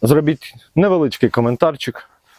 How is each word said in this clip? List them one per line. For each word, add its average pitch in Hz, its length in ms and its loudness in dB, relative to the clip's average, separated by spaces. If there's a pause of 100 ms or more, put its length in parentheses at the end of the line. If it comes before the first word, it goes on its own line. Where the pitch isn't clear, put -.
зробіть 147 520 0 (200)
невеличкий 165 540 2
коментарчик 123 840 -2 (280)